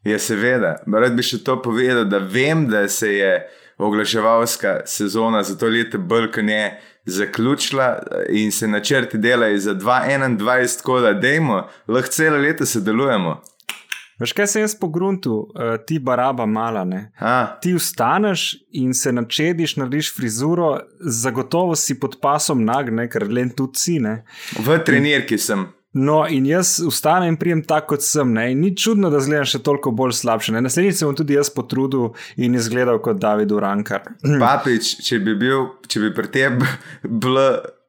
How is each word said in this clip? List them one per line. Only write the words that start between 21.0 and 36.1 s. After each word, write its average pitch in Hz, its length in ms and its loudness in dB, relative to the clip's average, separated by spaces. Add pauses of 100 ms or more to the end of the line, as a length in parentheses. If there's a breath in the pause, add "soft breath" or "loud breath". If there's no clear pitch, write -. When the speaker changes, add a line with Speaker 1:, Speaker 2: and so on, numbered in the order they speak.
Speaker 2:
si 139 220 -2
pod - 220 -6
pasom 143 440 2
nag, 120 280 0
ne, 117 180 -2
ker 104 180 -4
len 123 240 0
tudi 131 280 -4
si, 170 200 0
ne. 113 240 -2 (340 loud breath)
Speaker 1:
V 139 240 2
trenirki 139 580 2
sem. 98 280 -2 (240)
Speaker 2:
No, 147 340 2
in 139 220 0
jaz 175 340 2
vstanem 170 480 2
in 165 80 2
prijem 165 260 0
tak, 151 220 0
kot 147 160 -2
sem, 147 260 0
ne, 113 220 2
in 131 120 0
ni 185 120 4
čudno, 202 380 2
da 147 80 2
izgledam 143 260 2
še 131 160 -2
toliko 143 320 0
bolj 123 220 0
slabše, 113 380 -2
ne. 113 100 0
Naslednjič 170 320 2
se 160 100 -2
bom 143 100 0
tudi 143 200 0
jaz 143 160 2
potrudil 131 560 -2 (280 loud breath)
in 123 200 0
izgledal 120 440 2
kot 113 200 0
David 107 340 2
Urankar. 101 480 -2 (240)
<clears throat> 143 160 4
Speaker 1:
Papič, 123 600 2
če - 200 0
bi 107 160 0
bil, 127 300 2 (160)
če - 180 -4
bi 107 100 2